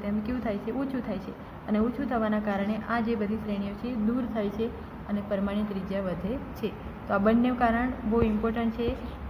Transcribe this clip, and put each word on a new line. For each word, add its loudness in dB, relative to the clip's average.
તેમ 0
કેવું -2
થાય -2
છે? -4
ઓછું -2
થાય -4
છે. -10
અને 2
ઓછું 2
થવાના 2
કારણે 0
આ 2
જે 2
બધી -2
શ્રેણીઓ -2
છે -2
દૂર 2
થાય 0
છે. -2
અને 0
પરમાણ્વીય 0
ત્રિજ્યા -2
વધે -2
છે. 0
તો -8
આ 4
બંને 6
કારણ 4
બહુ 6
ઇમ્પોર્ટન્ટ 2
છે. 0